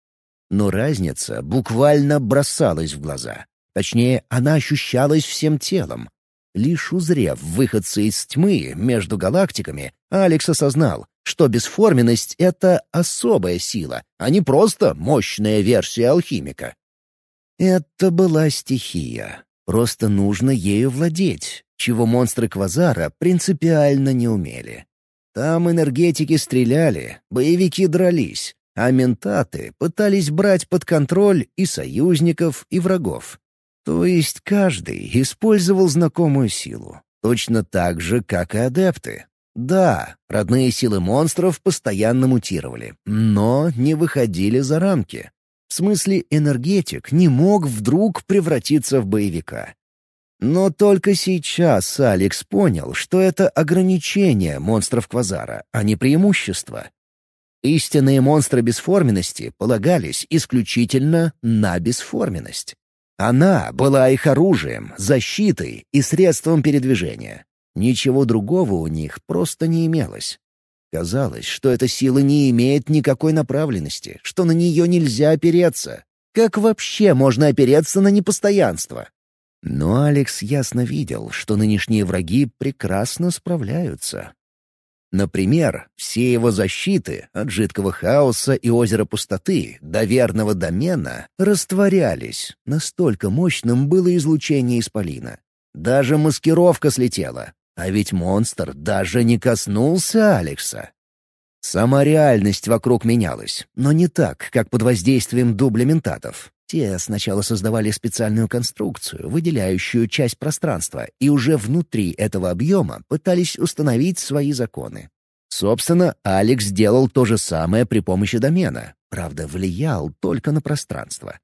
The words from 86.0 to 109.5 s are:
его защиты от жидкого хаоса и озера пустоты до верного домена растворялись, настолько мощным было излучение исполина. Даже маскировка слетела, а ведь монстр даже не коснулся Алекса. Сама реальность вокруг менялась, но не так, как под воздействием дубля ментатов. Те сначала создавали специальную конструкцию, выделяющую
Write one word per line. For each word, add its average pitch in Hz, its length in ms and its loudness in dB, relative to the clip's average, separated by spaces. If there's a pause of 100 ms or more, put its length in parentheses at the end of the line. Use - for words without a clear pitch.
его 117 180 2
защиты 101 840 -2
от 107 180 -6
жидкого 98 420 -2
хаоса 131 640 0
и 120 160 -2
озера 113 340 2
пустоты 101 800 -4
до 82 220 -2
верного 110 500 2
домена 87 720 -4 (100)
растворялись, 185 1300 0
настолько 139 640 -2
мощным 131 600 0
было 180 280 4
излучение 139 640 0
исполина. 69 580 -8 (360)
Даже 127 420 2
маскировка 160 760 2
слетела, 69 600 -4 (240)
а 90 140 -6
ведь 101 220 0
монстр 92 600 -2
даже 95 500 -2
не 117 140 2
коснулся 147 1000 0
Алекса. - 520 -8 (720)
Сама 131 440 2
реальность 135 640 2
вокруг 117 360 2
менялась, 87 680 -2
но 139 180 2
не 165 160 4
так, 95 420 -2
как 113 180 0
под 110 140 0
воздействием 120 720 0
дубля 120 280 2
ментатов. 135 680 -4 (140)
Те 104 320 -4
сначала 101 440 -4
создавали 110 480 -2
специальную 110 580 -2
конструкцию, - 800 -6
выделяющую 117 800 -2